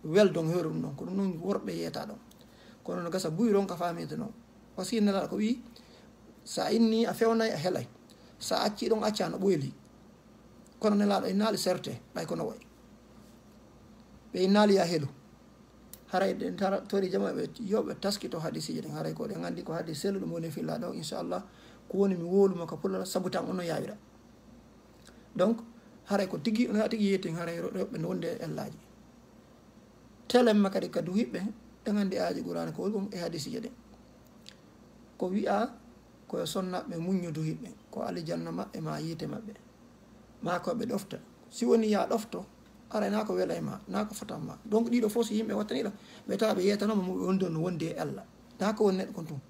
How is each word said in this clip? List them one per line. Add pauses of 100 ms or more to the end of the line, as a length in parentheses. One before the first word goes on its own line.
Wel
ɗon
hewre
ɗum
ɗon,
ko
ɗum
ɗon
worɓe
yeyata
ɗon. (640)
Kono
no
gasa
buy
ron
ka
famede
non. (420)
Par
ce
que
nelaɗo
ko
wi, (840)
sa
inni
a
fewnay,
a
helay. (520)
Sa
acci
ɗon
acca
no
ɓoyli. (1080)
Kono
nelaɗo
e
naali
serte, (220)
ɓay
ko
no
way. (1700)
Ɓe
e
naali
ya
helu. (1040)
Haray
den
tara-,
tori
jama
ɓe, (180)
yo
ɓe
taskito
hadisiji
ɗin.
Haray
ko
ɗen
andi
ko
hadis
selluɗo
mo
woni
e
fillaɗo
o,
inchallah, (460)
ko
woni
mi
woluma
ko
pulala,
sabu
tan
ono
yawira. (1400)
Donc, (480)
haray
ko
tigi,
no
tigi
yetin
haray
ro-,
rewɓe
no
wonde
e
ellaji. (1500)
Telemma
kadi
kadi
hiɓɓe, (440)
ɗen
andi
aji
Qur'an
ko
woni
e
hadisiji
ɗin. (1500)
Ko
wi'a, (580)
ko
e
sonna
ɓe
muññudu
hiɓɓe, (220)
ko
alijanna
maɓɓe
ma
yiite
maɓɓe. (880)
Ma
ko
ɓe
ɗofta. (320)
Si
woni
ya
ɗofto, (440)
Ara
na
ko
wela
e
ma, (100)
na
ko
fota
ma.
Donc,
ɗiɗo
fof
so
yimɓe
wattani
ɗo, (380)
ɓe
tawa
ɓe
yetanoma
mo
ɓe
wondi
no
wondi
e
Allah. (340)
Na
ko
woni
neɗɗo
kon
tun.